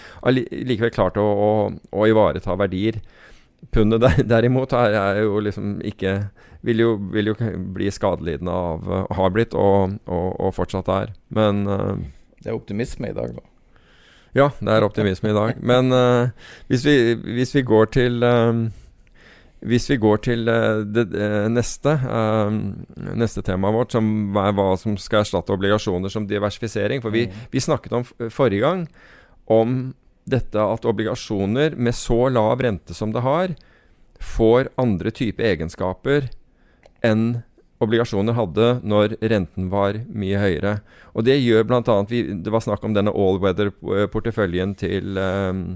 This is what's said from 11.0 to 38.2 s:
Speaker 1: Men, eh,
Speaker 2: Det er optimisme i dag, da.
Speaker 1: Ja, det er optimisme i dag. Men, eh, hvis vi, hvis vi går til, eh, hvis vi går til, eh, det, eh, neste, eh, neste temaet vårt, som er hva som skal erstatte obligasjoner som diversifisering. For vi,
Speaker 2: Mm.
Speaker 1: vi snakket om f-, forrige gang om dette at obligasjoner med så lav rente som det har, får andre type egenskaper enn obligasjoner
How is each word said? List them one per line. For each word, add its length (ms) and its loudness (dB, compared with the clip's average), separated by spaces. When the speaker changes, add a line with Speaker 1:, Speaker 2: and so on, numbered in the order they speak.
Speaker 1:
Men, 380 0
eh, 280 -2
Speaker 2:
Det 80 -10
er 80 -6
optimisme 520 -8
i 40 -8
dag, 220 -8
da. 60 -16
Speaker 1:
Ja, 120 4
det 100 -2
er 160 4
optimisme 420 -2
i 60 0
dag. 260 0
Men, 300 2
eh, 380 4
hvis 160 0
vi, 100 6
hvis 180 -2
vi 80 2
går 300 4
til, 320 0
eh, 380 4
hvis 280 0
vi 80 2
går 260 4
til, 240 -2
eh, 360 2
det, 300 0
eh, 360 -2
neste, 420 -2
eh, 580 0
neste 300 -4
temaet 320 0
vårt, 160 -2
som 160 2
er 160 2
hva 160 2
som 180 -4
skal 240 0
erstatte 320 -2
obligasjoner 560 0
som 160 -6
diversifisering. 760 -4
For 100 -6
vi, 160 0
Speaker 2:
Mm. 60 -14
Speaker 1:
vi 80 -2
snakket 340 -2
om 100 -2
f-, 300 -10
forrige 280 2
gang 260 0
om 460 2
dette 280 -2
at 300 0
obligasjoner 880 -2
med 180 0
så 380 0
lav 300 2
rente 320 -4
som 180 -4
det 120 -2
har, 320 -2
får 560 4
andre 340 0
type 300 -4
egenskaper 880 -2
enn 380 2
obligasjoner 540 0